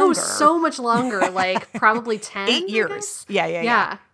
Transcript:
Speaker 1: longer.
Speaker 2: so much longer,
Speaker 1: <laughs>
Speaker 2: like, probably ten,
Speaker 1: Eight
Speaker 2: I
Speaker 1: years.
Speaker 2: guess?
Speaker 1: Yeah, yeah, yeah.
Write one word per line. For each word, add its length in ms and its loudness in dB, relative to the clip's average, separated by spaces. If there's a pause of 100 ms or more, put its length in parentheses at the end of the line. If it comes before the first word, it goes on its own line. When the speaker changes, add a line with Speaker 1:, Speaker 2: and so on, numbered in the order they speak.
Speaker 1:
longer. 100 6
Speaker 2:
so 420 2
much 220 0
longer, 500 0
Speaker 1:
<laughs> 0 -
Speaker 2:
like, 440 -2
probably 440 0
ten, 300 -8
Speaker 1:
Eight 160 0
Speaker 2:
I 40 -6
Speaker 1:
years. 220 0
Speaker 2:
guess? 380 -10
Speaker 1:
Yeah, 200 0
yeah, 160 -4
yeah. 340 0 (160)